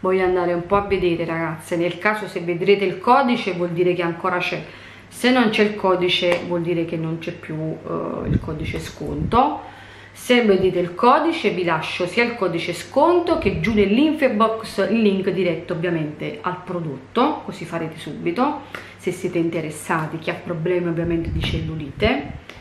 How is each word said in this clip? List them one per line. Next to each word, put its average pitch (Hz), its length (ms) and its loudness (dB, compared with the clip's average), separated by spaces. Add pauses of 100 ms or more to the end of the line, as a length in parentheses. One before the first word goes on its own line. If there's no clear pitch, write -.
Voglio 185 180 4
andare 180 300 2
un 170 140 -2
po' 202 100 2
a 202 60 4
vedere, 175 420 0
ragazze, 165 520 -4
nel 170 200 0
caso 208 320 0
se 185 120 -6
vedrete 185 440 -2
il 180 140 -2
codice 247 560 2
vuol 175 160 -2
dire 175 240 2
che 175 80 -2
ancora 175 340 -2
c'è, 175 260 -4 (460)
se - 220 0
non 254 180 6
c'è 214 140 4
il 208 140 2
codice 180 720 2
vuol 175 140 -2
dire 170 240 0
che 165 140 -6
non 160 220 -4
c'è 170 120 -8
più, - 220 -12
eh, - 760 -6
il - 100 4
codice 160 420 -6
sconto. 160 840 0 (500)
Se 247 300 2
vedete 190 360 4
il 175 160 -2
codice 285 580 4
vi 180 120 -2
lascio 170 420 -2
sia 233 160 0
il 240 120 0
codice 170 400 -2
sconto 339 640 2
che 180 220 0
giù 208 120 0
nell'info 240 560 4
box 214 640 0
il 226 100 4
link 190 300 4
diretto 175 420 0
ovviamente 156 720 -4
al 175 200 -4
prodotto, 180 840 -2
così - 180 -10
farete 160 320 -6
subito 170 680 -4 (340)
se - 120 -6
siete 175 280 -4
interessati, 160 800 -4
chi 160 100 -8
ha 165 60 -2
problemi 175 540 -2
ovviamente 165 440 -2
di - 80 -2
cellulite. 160 1000 -4 (180)